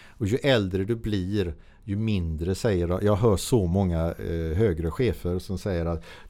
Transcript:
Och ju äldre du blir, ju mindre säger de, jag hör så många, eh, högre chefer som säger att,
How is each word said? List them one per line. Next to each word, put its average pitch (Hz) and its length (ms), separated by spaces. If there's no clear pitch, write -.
Och 104 100
ju 110 100
äldre 98 480
du 117 100
blir, 101 600
ju 98 120
mindre 92 600
säger 92 320
de, 87 180
jag 104 100
hör 101 220
så 107 280
många, 85 460
eh, 82 460
högre 82 340
chefer 92 480
som 92 180
säger 87 280
att, 82 180